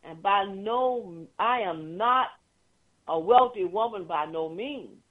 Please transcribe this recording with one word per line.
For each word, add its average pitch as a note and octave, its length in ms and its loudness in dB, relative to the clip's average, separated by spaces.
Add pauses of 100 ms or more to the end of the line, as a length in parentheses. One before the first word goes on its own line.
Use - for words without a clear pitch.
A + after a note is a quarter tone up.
And D#3+ 180 -16
by G3 240 4
no, G#3 800 -2 (140)
I A#3+ 220 2
am D#3+ 340 -6
not A#3+ 320 2 (800)
a D#3+ 100 0
wealthy A#3 480 6
woman G3+ 400 -2
by D#3 200 -2
no D#3+ 240 -6
means G3+ 480 -10 (120)